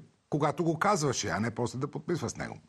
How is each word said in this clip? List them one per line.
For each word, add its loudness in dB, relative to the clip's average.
когато 2
го 2
казваше, 2
а 0
не 2
после -2
да -2
подписва -2
с -10
него. -8